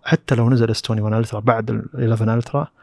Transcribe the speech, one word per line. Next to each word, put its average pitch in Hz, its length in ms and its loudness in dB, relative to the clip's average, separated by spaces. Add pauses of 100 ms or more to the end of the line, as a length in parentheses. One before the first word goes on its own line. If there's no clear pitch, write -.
حتى - 300 0
لو 117 160 2
نزل 117 200 2
اس - 120 -4
توني 110 180 -2
وان 107 140 0
ألترا 110 260 -2
بعد 113 300 0
ال 110 240 -4
إليفن 113 340 0
ألترا، 117 400 -2 (140)